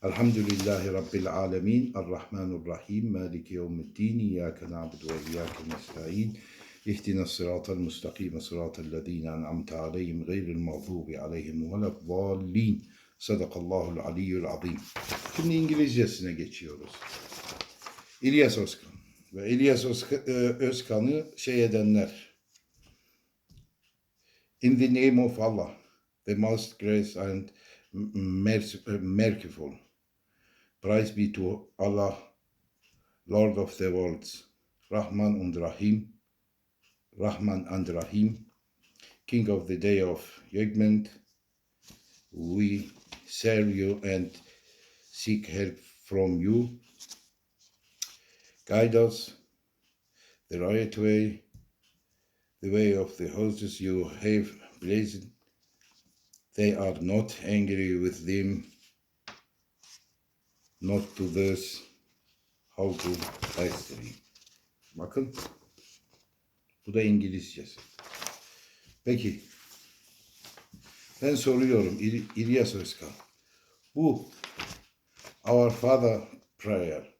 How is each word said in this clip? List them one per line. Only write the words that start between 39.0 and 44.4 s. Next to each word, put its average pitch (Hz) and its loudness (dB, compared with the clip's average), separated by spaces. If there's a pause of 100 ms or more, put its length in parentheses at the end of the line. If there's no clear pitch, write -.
King 113 2
of 92 0
the 92 -2
Day 98 4
of 90 0 (300)
Judgment, 107 2 (1200)
we 101 0 (340)
serve 107 2
you 98 0
and 95 -2 (800)